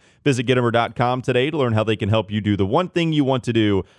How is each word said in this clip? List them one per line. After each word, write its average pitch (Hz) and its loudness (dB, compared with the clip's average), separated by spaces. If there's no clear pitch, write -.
visit 123 0
Gittimer 123 2
dot 117 0
com 127 -2
today 127 0
to 160 -6
learn 123 0
how 110 2
they 107 -2
can 104 -4
help 107 0
you 104 -2
do 101 0
the 98 0
one 160 -2
thing 165 0
you 147 2
want 127 0
to 117 -2
do, 104 2